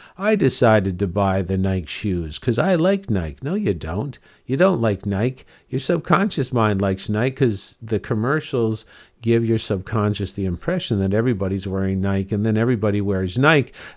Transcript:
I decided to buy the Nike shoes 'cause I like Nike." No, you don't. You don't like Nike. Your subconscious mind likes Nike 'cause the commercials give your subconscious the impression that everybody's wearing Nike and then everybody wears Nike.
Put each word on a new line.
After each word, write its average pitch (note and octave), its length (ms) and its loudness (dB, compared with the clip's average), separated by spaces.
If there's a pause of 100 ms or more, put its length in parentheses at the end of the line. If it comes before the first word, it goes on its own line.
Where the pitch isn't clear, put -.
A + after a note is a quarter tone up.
(160)
I G#3+ 200 0
decided A2 600 4
to G2 80 0
buy G2 360 0
the F#2 140 -2
Nike F#2+ 300 0
shoes E2+ 520 -4
'cause - 200 0
I F3+ 160 2
like F#3+ 360 0
Nike." E2+ 320 -2
No, C#3 120 -4
you G#3 200 0
don't. F2 440 -6 (280)
You B2+ 100 -2
don't F3+ 240 2
like G#2+ 240 0
Nike. G#2 400 -2 (240)
Your C3 120 -4
subconscious F3 720 0
mind G#2+ 280 2
likes F#2+ 280 0
Nike A#2 260 -2
'cause A#2 480 -2
the A2 160 -2
commercials A#2 840 -2 (380)
give A#2 220 2
your A2+ 140 2
subconscious G#2 760 -2
the G2+ 100 -2
impression G#2 560 -2
that F#2+ 140 2
everybody's G2 520 0
wearing F#2+ 340 0
Nike G2 320 -2
and G#2 140 0
then G#2+ 100 2
everybody G#2+ 440 0
wears F#2+ 360 -2
Nike. C#3+ 360 4 (240)